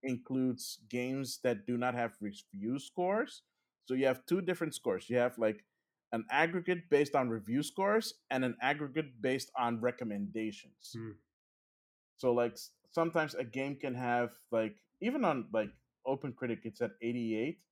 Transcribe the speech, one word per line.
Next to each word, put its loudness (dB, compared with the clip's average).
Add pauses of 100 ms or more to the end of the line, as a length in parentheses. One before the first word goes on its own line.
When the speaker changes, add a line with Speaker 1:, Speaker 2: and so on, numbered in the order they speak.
Speaker 1:
includes -2
games -4
that 2
do -2
not 0
have -2
review -6
scores. -2 (420)
So -4
you 2
have 2
two 2
different -2
scores. -2
You 4
have, 4
like, 2 (460)
an -2
aggregate 2
based 6
on 4
review -2
scores 0
and 2
an -2
aggregate -2
based -2
on 0
recommendations. -4
Speaker 2:
Hmm. -8 (1040)
Speaker 1:
So, 2
like, 2
s-, -16 (160)
sometimes 2
a -2
game -4
can -4
have, 0 (140)
like, 0 (180)
even 0
on, 2
like, 0 (340)
OpenCritic, -4
it's -6
at -2 (100)
eighty-eight -2